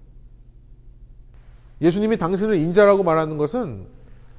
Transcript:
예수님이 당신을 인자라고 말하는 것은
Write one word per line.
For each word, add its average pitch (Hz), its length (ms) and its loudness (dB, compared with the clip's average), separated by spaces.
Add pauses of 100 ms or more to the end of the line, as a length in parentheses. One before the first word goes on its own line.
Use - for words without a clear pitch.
(1800)
예수님이 202 380 2
당신을 196 380 -2
인자라고 196 480 4
말하는 160 340 -2
것은 147 480 -6 (520)